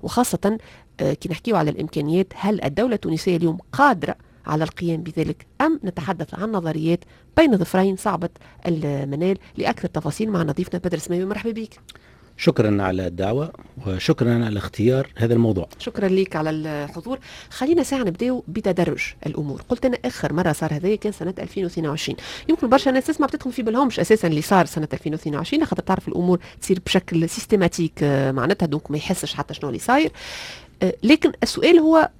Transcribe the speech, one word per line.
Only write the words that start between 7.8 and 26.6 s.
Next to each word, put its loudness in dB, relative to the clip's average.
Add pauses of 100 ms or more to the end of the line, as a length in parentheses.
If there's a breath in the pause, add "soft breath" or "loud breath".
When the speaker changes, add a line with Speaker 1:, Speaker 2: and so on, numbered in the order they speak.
Speaker 1:
صعبة -2 (380 loud breath)
المنال؟ -2 (180 loud breath)
لأكثر -2
تفاصيل -4
مع 0
نظيفنا -4
بدر -2
سماوي، -4
مرحبا -6
بك. -10 (580 soft breath)
Speaker 2:
شكرًا 4
على 0
الدعوة -2 (340)
وشكرًا 2
على -2
اختيار 0 (100)
هذا 2
الموضوع. 2 (100)
Speaker 1:
شكرًا -4
لك 0
على -2
الحضور. -8 (320 loud breath)
خلينا 0
ساعة -2
نبداو -2
بتدرج 0 (260)
الأمور. -6
قلت -2
أنا 0
آخر -4
مرة 2
صار -2
هذا 0
كان -4
سنة -6
ألفين -6
واثنين -4
وعشرين. -4 (320 loud breath)
يمكن 2
برشا 6
ناس 2
تسمع 0
بتدخل -6
في -6
بالهمش 0
أساسًا 4
اللي 0
صار 4
سنة -6
ألفين -6
واثنين -6
وعشرين، 0
خاطر -4
تعرف 0
الأمور 2 (200 loud breath)